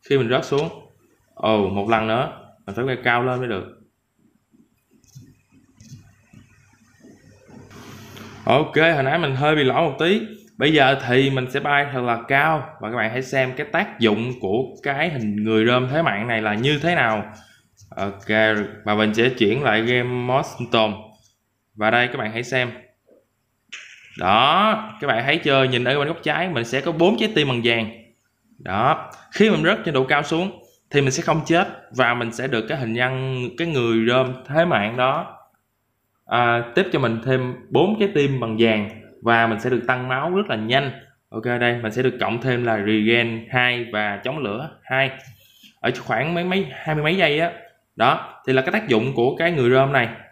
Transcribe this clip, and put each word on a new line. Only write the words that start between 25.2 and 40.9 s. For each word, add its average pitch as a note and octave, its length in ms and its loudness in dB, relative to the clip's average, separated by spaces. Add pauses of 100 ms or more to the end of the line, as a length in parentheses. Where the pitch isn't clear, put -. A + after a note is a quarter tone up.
thấy C#3+ 140 2
chưa? C#3 260 4
Nhìn B2 200 0
ở C3+ 160 2
bên C#3+ 80 0
góc D#3+ 160 -4
trái D#3 260 -2
mình A#2 160 -2
sẽ D#3 160 -2
có E3+ 100 -2
bốn F3 280 4
trái G#3+ 160 0
tim D3+ 120 4
bằng B2 160 -2
vàng. A2+ 500 -2 (460)
Đó, A#2 520 -2 (200)
khi A3 180 4
mình D#3 140 2
rớt G#3 220 2
trên E3 80 -2
độ C3 100 4
cao D3 200 2
xuống E3+ 400 -4 (260)
thì C#3+ 120 2
mình C3+ 100 2
sẽ D3+ 120 -4
không D#3 220 0
chết. F3 220 2 (280)
Và A#2+ 180 2
mình A#2 200 -4
sẽ B2+ 140 -6
được A2+ 220 -2
cái D3+ 80 -4
hình A2+ 160 -4
nhân, C3 500 -2 (140)
cái E3+ 100 -2
người A#2 400 2
rơm B2+ 260 2 (140)
thế D#3 180 2
mạng A2+ 320 0
đó, C#3 400 -2 (880)
à, A#2+ 380 0 (120)
tiếp F#3 180 2
cho D#3 60 0
mình A2+ 260 -2
thêm B2+ 300 -2 (140)
bốn F#3+ 300 2
trái G3+ 160 2
tim C#3 240 0
bằng A2+ 200 -4
vàng. G#2+ 300 2 (320)
Và A#2 260 4
mình A2 120 -2
sẽ B2+ 100 -2
được B2 180 0
tăng B2+ 200 -2
máu C#3+ 280 -2
rất G#3 140 -2
là A#2+ 60 -2
nhanh. A#2+ 360 -2 (380)